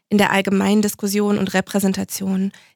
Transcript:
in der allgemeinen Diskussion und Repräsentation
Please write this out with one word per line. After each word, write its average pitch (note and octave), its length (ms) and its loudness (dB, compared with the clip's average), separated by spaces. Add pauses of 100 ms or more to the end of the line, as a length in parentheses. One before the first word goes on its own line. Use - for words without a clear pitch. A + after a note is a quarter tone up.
in G#3 80 2
der G3+ 140 4
allgemeinen G3 500 2
Diskussion G#3 560 -2
und F#3+ 160 -4
Repräsentation F#3+ 1000 -2 (220)